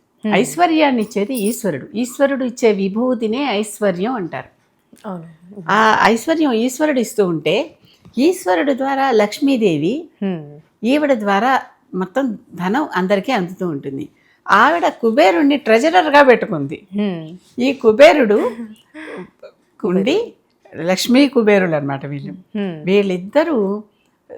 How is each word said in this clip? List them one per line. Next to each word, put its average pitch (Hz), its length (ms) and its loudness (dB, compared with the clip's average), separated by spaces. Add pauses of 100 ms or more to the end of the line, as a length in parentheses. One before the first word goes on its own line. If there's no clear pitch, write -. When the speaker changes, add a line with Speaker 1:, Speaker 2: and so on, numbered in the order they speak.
(240)
Speaker 1:
హ్మ్. 214 100 0
Speaker 2:
ఐశ్వర్యాన్ని 294 680 2
ఇచ్చేది 208 320 -4
ఈశ్వరుడు. 196 600 -4
ఈశ్వరుడు 262 500 -2
ఇచ్చే 233 280 0
విభూతినే 220 720 -2
ఐశ్వర్యం 208 720 -4
అంటారు. 160 340 -8 (600)
Speaker 1:
అవును. 175 160 -12 (460)
Speaker 2:
ఆ 214 320 2
ఐశ్వర్యం 269 500 2
ఈశ్వరుడు 254 480 0
ఇస్తూ 208 260 -2
ఉంటే 175 480 -2 (440)
ఈశ్వరుడు 339 540 0
ద్వారా 269 380 -2
లక్ష్మీదేవి 214 1000 0 (140)
Speaker 1:
హ్మ్. 156 380 -8 (240)
Speaker 2:
ఈవిడ 285 280 0
ద్వారా 214 500 0 (320)
మొత్తం 196 440 -4 (160)
ధనం 196 400 -4
అందరికీ 190 380 -2
అందుతూ 185 360 -4
ఉంటుంది. 139 400 -8 (400)
ఆవిడ 294 400 4
కుబేరుణ్ణి 294 680 2
ట్రెజరర్గా 294 680 4
పెట్టుకుంది. 175 720 0
Speaker 1:
హ్మ్. 180 420 -6 (220)
Speaker 2:
ఈ 262 140 0
కుబేరుడు 262 800 4 (680)
Speaker 1:
<laughs> - 680 -16
Speaker 2:
ఉండి, 220 480 0 (440)
లక్ష్మీ 214 520 2
కుబేరులు 202 460 2
అన్నమాట 139 320 -4
వీళ్ళు. 139 260 -10
Speaker 1:
హ్మ్. 185 500 -8
Speaker 2:
వీళ్ళిద్దరూ 202 1000 0 (540)